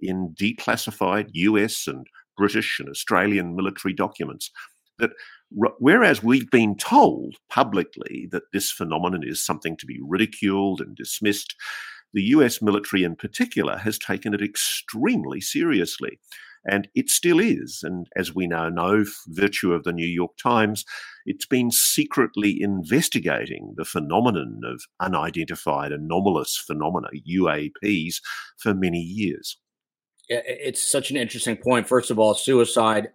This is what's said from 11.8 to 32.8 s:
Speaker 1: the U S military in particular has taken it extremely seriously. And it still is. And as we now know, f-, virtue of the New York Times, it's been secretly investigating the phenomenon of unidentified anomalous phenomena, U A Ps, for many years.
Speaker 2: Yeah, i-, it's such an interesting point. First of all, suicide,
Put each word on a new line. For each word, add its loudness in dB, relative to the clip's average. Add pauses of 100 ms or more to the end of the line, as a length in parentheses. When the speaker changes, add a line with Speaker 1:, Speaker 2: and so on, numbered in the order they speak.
Speaker 1:
the 0
U 8
S 4
military 2
in 0
particular -2
has -4
taken -4
it 0
extremely -2
seriously. 0 (500)
And 0
it 0
still 4
is. 0
And -6 (100)
as -4
we -2
now -2
know, 2
f-, -4
virtue 2
of 2
the -2
New -2 (100)
York -2 (100)
Times, 2 (420)
it's -6
been 2
secretly 2
investigating 0
the -6
phenomenon 0
of -10 (160)
unidentified -4
anomalous 0
phenomena, -4
U -2
A -4 (100)
Ps, -2 (380)
for 0
many 0
years. -6 (720)
Speaker 2:
Yeah, -2
i-, -8
it's -4
such 0
an -4
interesting -4
point. 2
First 2
of 2
all, 8
suicide, 4